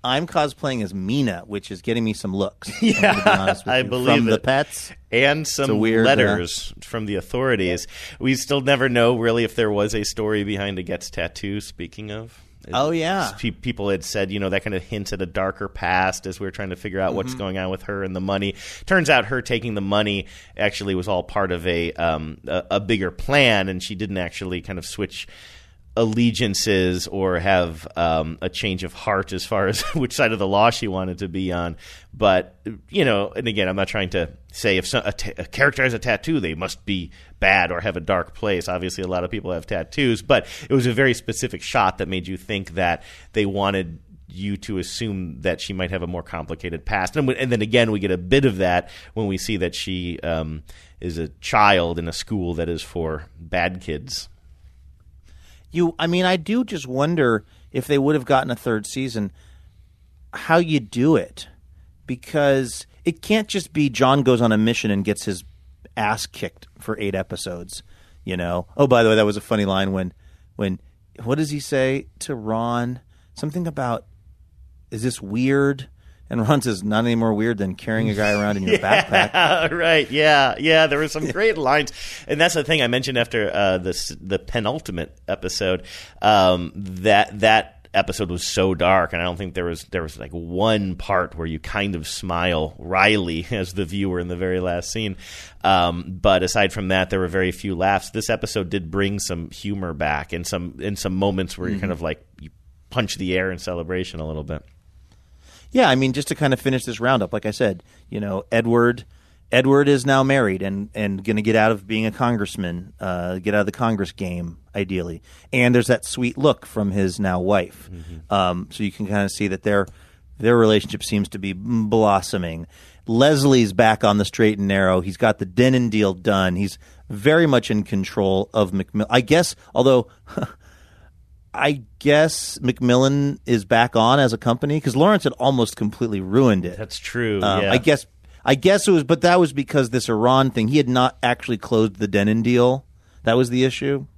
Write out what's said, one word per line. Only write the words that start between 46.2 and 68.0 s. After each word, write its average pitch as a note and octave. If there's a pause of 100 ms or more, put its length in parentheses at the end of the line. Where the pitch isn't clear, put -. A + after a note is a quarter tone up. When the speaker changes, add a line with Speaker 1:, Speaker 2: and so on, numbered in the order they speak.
Speaker 2:
complicated E2
past. F#2+
And, C#3
w-, B2+
and B2+
then G#2+
again, A2+
we G#2
get F#2+
a F#2
bit F#2
of A2
that F2+ (240)
when A2
we F#2+
see G#2
that F2
she, F2+
um, D#2+ (360)
is E2+
a D#2+ (120)
child F#2
in E2+
a E2
school F2
that E2
is E2
for D#2 (120)
bad F2+
kids. E2 (1400)
Speaker 1:
You, E3+
I D#3+
mean, F3
I F#3
do G#3+
just D#3+
wonder C3 (280)
if C3
they C#3+
would C#3+
have C3+
gotten C3
a A#2+
third A2
season, A2+ (1000)
how -
you D#3+
do B2
it. - (580)
Because C3+ (180)
it E3+
can't G#3
just -
be D3
John C3+
goes B2
on A2+
a G#2+
mission A2
and G2
gets G2+
his F#2 (540)
ass G#2+
kicked - (100)
for A2
eight G2
episodes, F2+ (420)